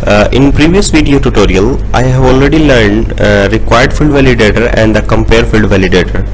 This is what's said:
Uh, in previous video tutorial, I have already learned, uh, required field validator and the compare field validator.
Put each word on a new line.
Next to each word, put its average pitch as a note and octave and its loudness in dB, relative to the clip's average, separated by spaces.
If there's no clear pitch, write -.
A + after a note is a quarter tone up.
Uh, G#2 0
in C#3 2
previous E3+ 0
video D3+ 0
tutorial, A2 0
I A2+ 0
have C3 0
already C#3 2
learned, A2+ 0
uh, G2+ 0
required A#2 0
field D3+ 0
validator A#2 0
and A2 0
the G#2+ 0
compare A2+ 0
field G#2+ 0
validator. F#2 0